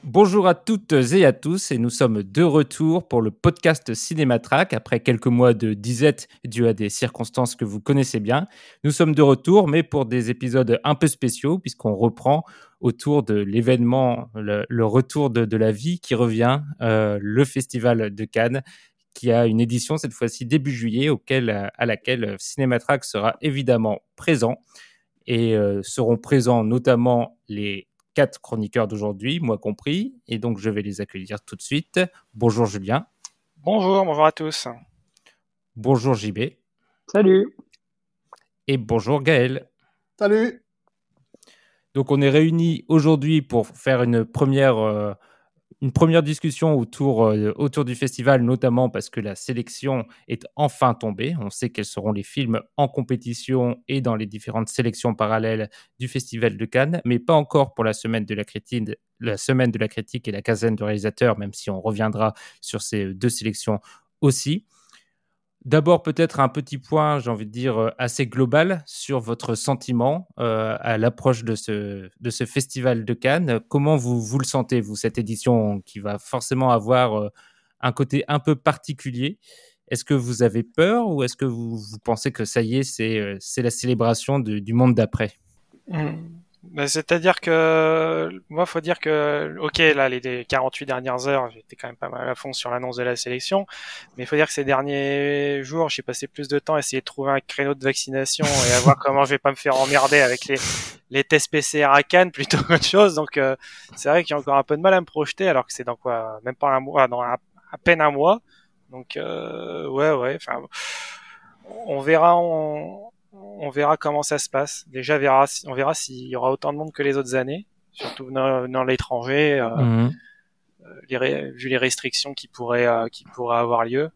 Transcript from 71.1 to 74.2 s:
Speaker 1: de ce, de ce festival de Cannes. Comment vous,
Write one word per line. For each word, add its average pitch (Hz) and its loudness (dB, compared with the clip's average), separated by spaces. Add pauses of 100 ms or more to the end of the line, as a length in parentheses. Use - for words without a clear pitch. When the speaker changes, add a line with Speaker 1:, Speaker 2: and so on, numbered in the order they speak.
Speaker 1:
de 113 -2
ce, 101 -8 (120)
de 120 -4
ce 117 -4
festival 127 -2
de 113 -4
Cannes. 131 0
Comment 147 2
vous, 120 0